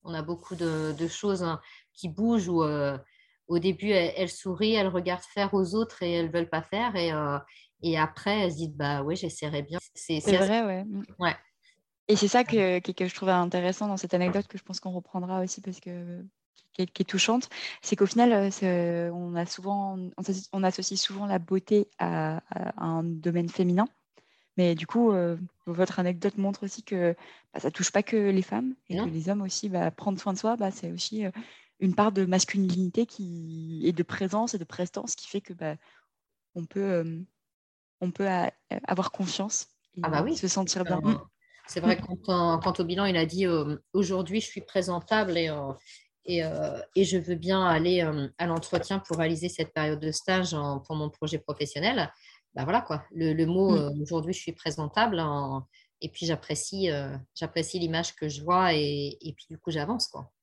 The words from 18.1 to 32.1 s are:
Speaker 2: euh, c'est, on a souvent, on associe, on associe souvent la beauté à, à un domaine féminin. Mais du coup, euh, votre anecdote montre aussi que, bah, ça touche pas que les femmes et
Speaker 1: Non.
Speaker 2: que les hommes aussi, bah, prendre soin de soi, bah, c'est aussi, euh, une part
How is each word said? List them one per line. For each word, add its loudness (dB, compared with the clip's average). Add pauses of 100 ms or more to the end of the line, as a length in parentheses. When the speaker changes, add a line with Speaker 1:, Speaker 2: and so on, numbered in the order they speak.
Speaker 2:
euh, 4
c'est, 0
on -6
a 0
souvent, -4 (200)
on -12
associe, -4
on 0
associe 0
souvent -4
la 2
beauté 4 (100)
à, 0 (120)
à -6
un 0
domaine 0
féminin. 4 (720)
Mais 6
du -6
coup, 4
euh, 2 (260)
votre 0
anecdote 0
montre -2
aussi -8
que, 2 (380)
bah, -6
ça -2
touche -2
pas 2
que 0
les 4
femmes -2 (160)
et -2
Speaker 1:
Non. 0
Speaker 2:
que -2
les -2
hommes 0
aussi, -4
bah, 0
prendre -4
soin -2
de -6
soi, 0
bah, -2
c'est -8
aussi, -4
euh, -2 (500)
une 2
part 4